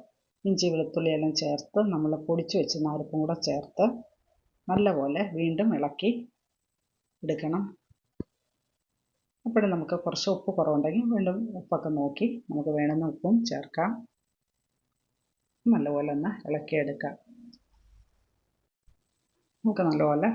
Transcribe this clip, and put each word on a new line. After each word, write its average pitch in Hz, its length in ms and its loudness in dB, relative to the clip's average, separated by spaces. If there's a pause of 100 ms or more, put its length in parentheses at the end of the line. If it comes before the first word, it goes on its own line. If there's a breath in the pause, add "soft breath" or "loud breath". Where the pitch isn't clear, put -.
(480)
ഇഞ്ചി 180 240 2
വെളുത്തുള്ളി 160 440 0
എല്ലാം 156 240 2
ചേർത്ത്, 147 400 0 (140)
നമ്മൾ 156 180 2 (160)
പൊടിച്ചു 170 320 0
വച്ചിരുന്ന 151 360 0
അരപ്പും 156 260 -4
കൂടെ 160 140 0 (120)
ചേർത്ത് 147 380 0 (880)
നല്ലപോലെ 175 500 2 (180)
വീണ്ടും 165 380 2
ഇളക്കി 147 320 -2 (1120)
എടുക്കണം. 156 400 -2 (1800)
അപ്പോഴും 220 300 2
നമുക്ക് 170 280 -2
കുറച്ച് - 320 -4
ഉപ്പ് 190 220 -6
കുറവുണ്ടെങ്കിൽ 160 560 2
വീണ്ടും 190 240 0 (220)
ഉപ്പൊക്കെ 165 300 -4 (100)
നോക്കി 143 280 -2 (220)
നമുക്ക് 151 280 -2
വേണമെന്ന 151 360 0
ഉപ്പും 202 240 2 (120)
ചേർക്കാം. 160 420 -4 (1800)
നല്ലപോലെ 147 440 2
ഒന്ന് 175 140 -2 (180)
ഇളക്കിയെടുക്കാം. 147 680 -2 (2500)
നമുക്ക് 208 260 2
നല്ലപോലെ 151 460 4